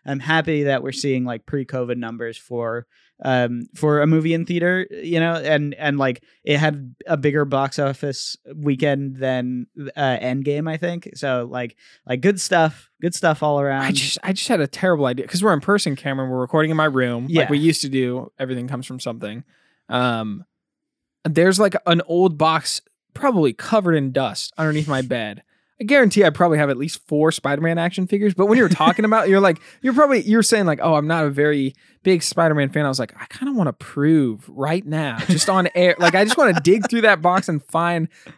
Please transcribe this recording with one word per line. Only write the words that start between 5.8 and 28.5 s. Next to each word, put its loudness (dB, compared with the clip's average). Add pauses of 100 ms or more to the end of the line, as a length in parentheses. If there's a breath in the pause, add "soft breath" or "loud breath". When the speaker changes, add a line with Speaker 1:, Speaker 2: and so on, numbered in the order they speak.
Speaker 1:
like, -2 (200)
it 2
had -2 (140)
a 2
bigger 0
box -2
office -6 (180)
weekend -2
than, -4 (280)
uh, 0
Endgame, -4
I -4
think. -8
So, -4
like, -10 (280 soft breath)
like, -4
good 0
stuff, 0 (120)
good -4
stuff 0
all 0
around. -2
Speaker 2:
I 0
just, -2
I -2
just -4
had 2
a 0
terrible 0
idea -2
'cause -4
we're 4
in 0
person, 0
Cameron. -6
We're -2
recording 0
in 0
my 2
room, 0
Speaker 1:
Yeah. 4
Speaker 2:
like 0
we 2
used 2
to -6
do. -4
Everything -8
comes -10
from -14
something. -10 (420)
Um, -2 (800)
there's, 2
like, 2 (100)
an 2
old 2
box, 0 (320)
probably 0
covered 0
in 0
dust, -4
underneath -2
my -2
bed. -6 (380)
I -6
guarantee 6
I 6
probably 4
have 2
at -2
least -8
four 2
Spider-Man -2
action -2
figures. 0
But 2
when 4